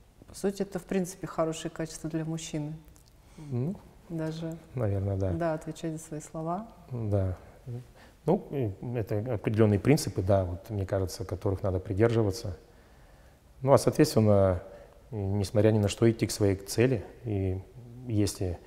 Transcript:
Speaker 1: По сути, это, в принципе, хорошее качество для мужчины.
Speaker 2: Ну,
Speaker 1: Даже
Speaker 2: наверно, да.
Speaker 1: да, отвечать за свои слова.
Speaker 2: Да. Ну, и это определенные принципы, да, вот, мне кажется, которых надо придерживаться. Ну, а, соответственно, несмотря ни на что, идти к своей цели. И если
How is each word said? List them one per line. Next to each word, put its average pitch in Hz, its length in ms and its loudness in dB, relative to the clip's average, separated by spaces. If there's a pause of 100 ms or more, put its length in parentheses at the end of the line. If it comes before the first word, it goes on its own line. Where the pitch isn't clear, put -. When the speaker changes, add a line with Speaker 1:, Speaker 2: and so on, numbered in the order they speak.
(280)
Speaker 1:
По - 60 -20
сути, 196 280 -4
это, 190 160 -6
в 170 60 -8
принципе, 180 420 -4
хорошее 160 440 -4
качество - 400 -8
для 160 140 -4
мужчины. 160 480 -6 (760)
Speaker 2:
Ну, 135 240 -2 (340)
Speaker 1:
Даже 160 480 -6 (180)
Speaker 2:
наверно, 101 420 -2
да. 95 160 0
Speaker 1:
да, 165 220 0
отвечать 156 380 -8
за 156 60 -8
свои 151 220 -10
слова. 170 460 -8 (240)
Speaker 2:
Да. 101 460 0 (880)
Ну, 160 240 2
и 131 200 -2 (260)
это 110 380 -2
определенные 104 440 4
принципы, 117 440 2
да, 95 220 4
вот, 90 260 -8
мне 98 160 -2
кажется, 95 380 -4
которых 95 380 -4
надо 92 180 0
придерживаться. 104 760 2 (1040)
Ну, 135 100 6
а, 139 60 10
соответственно, 104 840 6 (480)
несмотря 104 640 2
ни 110 60 4
на 101 100 2
что, 117 220 4
идти 113 160 -2
к - 40 -6
своей 98 260 2
цели. 117 460 0 (220)
И 95 340 -2 (500)
если 101 580 0